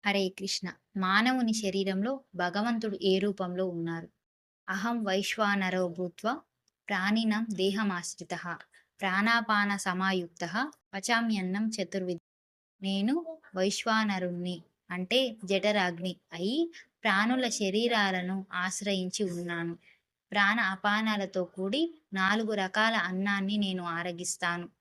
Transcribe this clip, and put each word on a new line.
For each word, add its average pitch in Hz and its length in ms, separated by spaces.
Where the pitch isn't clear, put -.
హరే 196 200
కృష్ణ. 190 440
మానవుని 220 560
శరీరంలో 196 680
భగవంతుడు 208 680
ఏ 190 160
రూపంలో 185 500
ఉన్నారు? 165 400
"అహం 220 360
వైశ్వానరో 190 840
భూత్వా 185 520
ప్రాణినాం 214 640
దేహమాశ్రితః 185 1040
ప్రాణాపాన 202 760
సమాయుక్తః 185 920
పచామ్యన్నం 214 760
చతుర్విధ." 185 480
నేను 254 560
వైశ్వానరుణ్ణి, 185 1040
అంటే 220 540
జఠరాగ్ని 185 720
అయి 247 380
ప్రాణుల 226 460
శరీరాలను 196 1040
ఆశ్రయించి 185 800
ఉన్నాను. 170 480
ప్రాణ 202 300
అపానాలతో 202 840
కూడి 240 560
నాలుగు 208 400
రకాల 214 420
అన్నాన్ని 196 640
నేను 185 280
ఆరగిస్తాను. 175 840